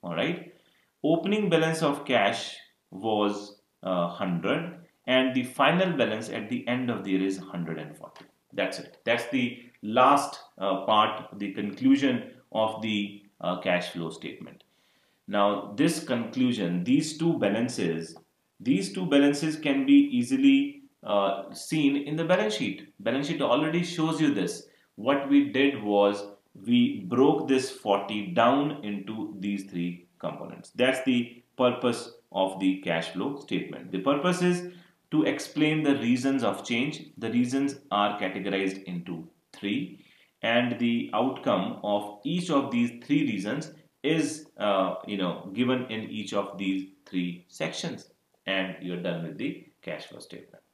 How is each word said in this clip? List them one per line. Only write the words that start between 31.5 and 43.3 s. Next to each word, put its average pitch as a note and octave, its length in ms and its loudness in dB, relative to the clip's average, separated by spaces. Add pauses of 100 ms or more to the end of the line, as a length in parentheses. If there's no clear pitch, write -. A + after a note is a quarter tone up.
purpose B2 540 0 (200)
of F#2 280 0
the F#2 200 2
cash E2 300 -2
flow A#2+ 300 -4
statement. - 520 -6
The F#2+ 60 -4
purpose D#3+ 420 0
is F3 300 0 (400)
to D3+ 140 4
explain D3+ 580 0
the C#3+ 140 4
reasons B2 460 2
of G2+ 240 -2
change. B2+ 360 -2 (160)
The A2+ 120 -4
reasons B2 460 2 (140)
are G#2 280 2
categorized F#2+ 640 -2
into F2 440 -8 (240)
three, A#2+ 520 -6 (380)
and A#2+ 360 0
the A#2 340 0
outcome A2+ 720 -2
of G#2 400 -2
each E3+ 260 -4
of C3+ 200 0
these A#2+ 340 -2
three D3 200 2
reasons A2 480 -4 (300)